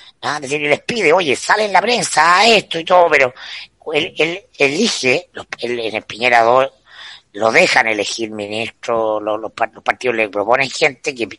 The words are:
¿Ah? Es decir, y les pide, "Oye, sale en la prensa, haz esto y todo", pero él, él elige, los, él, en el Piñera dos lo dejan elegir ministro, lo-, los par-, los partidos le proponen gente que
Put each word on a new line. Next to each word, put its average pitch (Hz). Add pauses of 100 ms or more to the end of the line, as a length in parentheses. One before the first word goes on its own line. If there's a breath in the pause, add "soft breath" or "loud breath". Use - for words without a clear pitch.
(200 soft breath)
¿Ah? 135
Es 151
decir, 143
y 147
les 147
pide, 208
"Oye, 160
sale 208
en 202
la 180
prensa, 180
haz 220
esto 190
y 165
todo", 180
pero 139 (580 loud breath)
él, 160
él 165 (100)
elige, 147
los, - (120)
él, 120
en 110
el 101
Piñera 117
dos 127 (600 loud breath)
lo 110
dejan 135
elegir 107
ministro, 107
lo-, 107
los 107
par-, -
los 107
partidos 120
le 110
proponen 117
gente 147
que 117 (100)